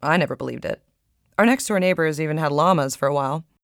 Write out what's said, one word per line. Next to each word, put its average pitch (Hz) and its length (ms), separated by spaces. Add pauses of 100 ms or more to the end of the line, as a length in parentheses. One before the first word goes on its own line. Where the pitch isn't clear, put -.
I 156 160
never 143 180
believed 127 300
it. - 160 (560)
Our 208 80
next-door 233 340
neighbors 165 400
even 156 180
had 156 140
llamas 147 440
for 143 120
a 143 60
while. 143 320 (180)